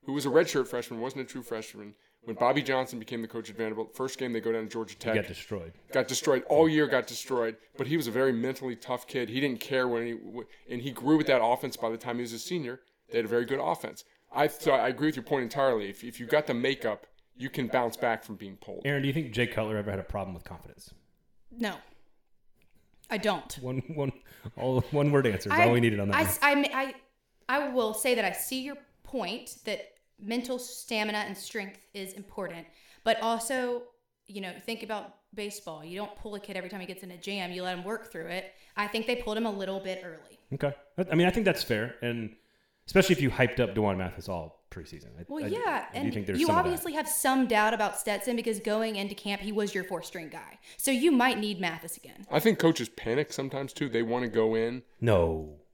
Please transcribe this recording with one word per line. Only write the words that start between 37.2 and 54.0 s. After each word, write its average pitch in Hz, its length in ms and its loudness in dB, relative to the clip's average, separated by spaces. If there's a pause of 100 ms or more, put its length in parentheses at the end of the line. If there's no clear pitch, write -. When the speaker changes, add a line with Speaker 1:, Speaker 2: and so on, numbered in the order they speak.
Speaker 3:
You 180 100 -6
let 180 160 -2
him 175 60 -8
work 220 260 -6
through 165 180 -10
it. 180 240 -8 (240)
I 208 120 -2
think 220 180 -2
they 240 100 0
pulled 214 200 -4
him 233 100 0
a 214 60 -2
little 196 260 -4
bit 185 260 -8
early. - 340 -16 (160)
Speaker 2:
Okay. 139 200 0 (240)
I, 180 140 0
I - 20 2
mean, 170 120 6
I 185 40 4
think 220 140 0
that's 185 180 2
fair, 117 400 -2
and 117 320 -4 (520)
especially 185 280 6
if - 80 -2
you 131 80 4
hyped 127 300 2
up 117 140 2
DeJuan 104 240 2
Mathis 92 300 -6
all 82 420 -8
preseason. 80 380 -16 (100)
I, 170 100 -14
Speaker 3:
Well, 294 160 -6
Speaker 2:
I, - 40 -4
Speaker 3:
yeah, 381 440 -2
Speaker 2:
I 240 60 -8
do - 60 -4
Speaker 3:
and - 100 0
Speaker 2:
think 208 120 -2
there's 208 140 0
Speaker 3:
you 339 60 4
Speaker 2:
some 311 100 6
of - 80 4
that. 359 40 2
Speaker 3:
obviously 339 260 -4
have 302 140 -2
some 262 380 2
doubt 214 280 4
about 208 240 -2
Stetson 220 380 -2
because 220 220 -2
going 214 380 0
into 202 180 -4
camp, 202 280 -4
he 208 100 -4
was 208 220 0
your 180 100 -2
fourth-string 170 440 -8
guy. 117 300 -16 (180)
So - 140 2
you 269 220 6
might 247 260 6
need 208 220 -2
Mathis 165 360 -4
again. - 340 -18
Speaker 1:
I 151 100 4
think 220 180 6
coaches 165 300 4
panic 131 440 -2
sometimes, 135 400 -6
too. 143 160 -4
They 117 140 0